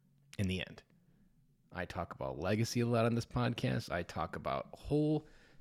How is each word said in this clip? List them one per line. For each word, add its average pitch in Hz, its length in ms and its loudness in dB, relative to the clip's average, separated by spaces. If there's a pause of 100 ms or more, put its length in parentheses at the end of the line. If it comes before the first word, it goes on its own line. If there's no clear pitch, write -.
(380)
in 98 100 2
the 92 120 0
end? - 220 -8 (920)
I 90 100 -2
talk 85 300 -4
about 65 240 -4
legacy 107 420 2
a 117 60 4
lot 117 180 4
on 117 100 4
this 117 120 0
podcast. 123 680 0
I 87 100 0
talk - 340 -4
about 67 360 -2
a - 40 -12
whole 151 500 2 (340)